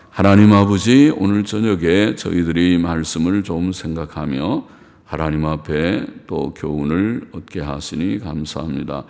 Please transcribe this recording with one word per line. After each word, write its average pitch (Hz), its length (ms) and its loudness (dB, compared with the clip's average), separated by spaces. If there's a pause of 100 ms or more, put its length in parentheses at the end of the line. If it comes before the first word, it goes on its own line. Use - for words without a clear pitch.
하나님 101 420 6
아버지, 104 640 6
오늘 101 300 0
저녁에 101 680 0
저희들이 87 600 2
말씀을 85 680 0
좀 90 280 -4
생각하며 80 960 -6 (380)
하나님 78 400 -2
앞에 78 600 -2 (220)
또 69 260 -6
교훈을 78 800 -4
얻게 90 300 -12
하시니 78 580 -6
감사합니다. 73 920 -8